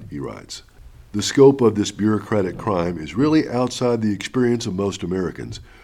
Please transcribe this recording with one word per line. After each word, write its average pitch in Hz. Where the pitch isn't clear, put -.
he 71
writes. 57
The 104
scope 139
of 110
this 101
bureaucratic 101
crime 87
is 78
really 151
outside 120
the 107
experience 120
of 101
most 98
Americans, 90